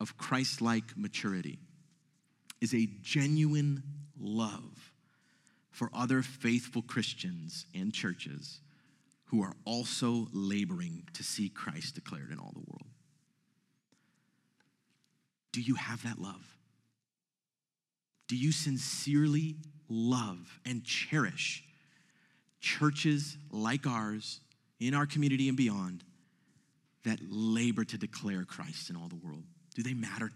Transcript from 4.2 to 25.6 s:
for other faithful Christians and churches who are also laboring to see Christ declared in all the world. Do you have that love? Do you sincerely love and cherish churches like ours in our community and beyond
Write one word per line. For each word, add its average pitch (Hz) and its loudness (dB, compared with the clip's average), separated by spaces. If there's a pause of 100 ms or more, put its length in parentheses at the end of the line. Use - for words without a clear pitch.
for - -4
other 127 4
faithful 120 2
Christians 87 -4
and 95 -2
churches 71 -6 (720)
who 110 4
are 90 -4
also 117 0
laboring 92 0
to - -10
see 101 -2
Christ - -8
declared 71 -10
in 80 -8
all 50 -12
the - -14
world. - -14 (2750)
Do 123 -2
you 123 4
have 113 -4
that 117 -4
love? - -10 (1700)
Do 127 0
you 143 4
sincerely 147 2 (320)
love 113 0
and 123 -4
cherish - 0 (960)
churches 147 2 (140)
like 113 0
ours 107 -4 (380)
in 127 0
our 143 4
community 139 4
and 131 2
beyond 98 2 (1000)